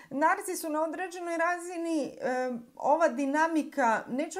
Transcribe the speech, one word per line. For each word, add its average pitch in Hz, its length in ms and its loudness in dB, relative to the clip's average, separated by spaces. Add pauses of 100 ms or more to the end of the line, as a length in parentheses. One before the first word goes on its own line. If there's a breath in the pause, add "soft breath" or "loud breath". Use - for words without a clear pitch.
(100 loud breath)
narcisu 330 580 0
na 302 140 0
određenoj 339 540 -4
razini, 339 680 0
e, 254 460 -2 (260)
ova 311 320 4
dinamika, 277 1000 2
neću 262 320 -4